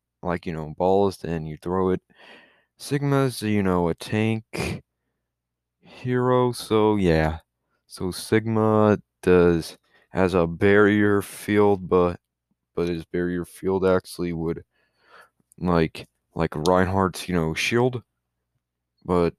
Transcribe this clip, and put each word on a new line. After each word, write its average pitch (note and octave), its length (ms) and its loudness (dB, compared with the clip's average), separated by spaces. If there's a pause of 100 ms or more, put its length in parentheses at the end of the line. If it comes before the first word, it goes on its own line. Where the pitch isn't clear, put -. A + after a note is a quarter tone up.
(220)
like, F2 220 -4
you F2+ 80 -8
know, D#2 240 -10
balls, F#2+ 480 0
and D#2+ 240 -6
you D#2 80 -12
throw F#2 340 -4
it. F#2 120 -2 (720)
Sigma's, C#3 640 -2
you G#2+ 220 0
know, F2+ 260 0
a D#2+ 60 -2
tank A2 880 -6 (1000)
hero, B2 720 0
so G#2+ 440 2
yeah. D#2+ 420 2 (480)
So - 240 -8
Sigma G#2+ 880 2 (240)
does, F2 560 2 (320)
has F2+ 240 0
a E2+ 120 2
barrier G2+ 760 2
field, G2+ 680 0
but, F2+ 320 2 (540)
but F2 140 -4
his E2 180 -8
barrier F2 400 -4
field F#2+ 400 -4
actually F#2 480 -2
would, E2 280 -6 (960)
like, E2+ 480 0 (280)
like D#2+ 200 -4
Reinhardt's, F#2 720 0
you F2+ 80 -4
know, D#2+ 200 -2
shield, A#2+ 480 -2 (1040)
but F2 340 0